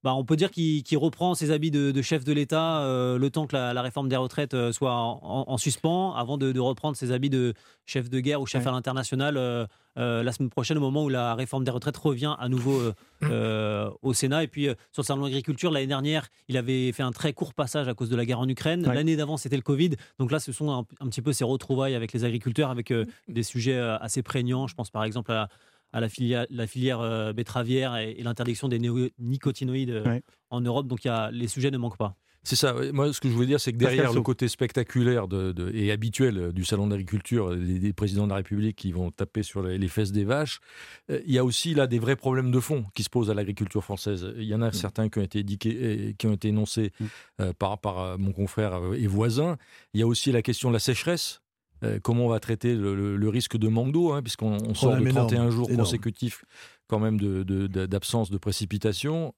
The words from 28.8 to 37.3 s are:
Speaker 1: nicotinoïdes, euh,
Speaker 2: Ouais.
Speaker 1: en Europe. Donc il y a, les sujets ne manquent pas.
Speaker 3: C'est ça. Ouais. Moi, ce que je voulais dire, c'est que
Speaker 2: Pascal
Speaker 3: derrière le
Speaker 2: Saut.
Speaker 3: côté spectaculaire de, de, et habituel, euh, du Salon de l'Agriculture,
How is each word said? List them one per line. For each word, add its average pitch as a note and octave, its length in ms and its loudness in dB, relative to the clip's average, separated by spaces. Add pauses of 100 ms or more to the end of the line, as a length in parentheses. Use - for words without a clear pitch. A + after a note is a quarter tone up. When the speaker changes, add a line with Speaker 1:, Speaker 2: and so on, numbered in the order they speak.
Speaker 1:
nicotinoïdes, C3 720 -2
euh, A2 160 -4
Speaker 2:
Ouais. A#2+ 180 0 (280)
Speaker 1:
en B2 100 -2
Europe. B2 260 0
Donc A#2+ 160 -4
il - 40 0
y A#2+ 40 2
a, A2 200 -2
les A#2+ 160 -4
sujets C3+ 240 0
ne C3+ 80 -2
manquent A#2 180 -4
pas. G2+ 180 -2 (280)
Speaker 3:
C'est - 120 0
ça. C3 200 4
Ouais. C3+ 160 -2
Moi, C#3+ 200 4
ce C3+ 80 -4
que C3+ 80 0
je A#2+ 60 4
voulais A#2+ 140 4
dire, C#3+ 120 4
c'est B2 140 -2
que A#2 40 -2
Speaker 2:
Pascal B2+ 180 6
Speaker 3:
derrière C3+ 160 4
le A#2 60 4
Speaker 2:
Saut. A#2+ 60 4
Speaker 3:
côté B2 240 2
spectaculaire A#2+ 800 2
de, F#2+ 240 0
de, F2 240 -2
et G#2 160 2
habituel, A2 460 2
euh, F2 160 0
du F#2 100 0
Salon G2+ 220 2
de G#2 60 2
l'Agriculture, G2+ 580 0